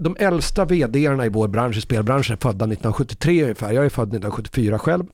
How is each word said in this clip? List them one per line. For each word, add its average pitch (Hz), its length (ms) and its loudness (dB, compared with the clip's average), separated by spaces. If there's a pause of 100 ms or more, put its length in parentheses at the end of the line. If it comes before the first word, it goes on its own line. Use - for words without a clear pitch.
de 156 160 -2
äldsta 180 460 0
V 160 220 2
D-erna 135 400 2
i - 20 0
vår 107 200 0
bransch, 113 280 0
i 110 40 0
spelbranschen, 120 560 0
är - 40 -18
födda 110 260 0
nittonhundrasjuttiotre 123 760 0
ungefär. 107 300 -2
Jag 135 120 4
är 143 60 2
född 107 220 -2
nittonhundrasjuttiofyra 107 640 -2
själv. 175 360 0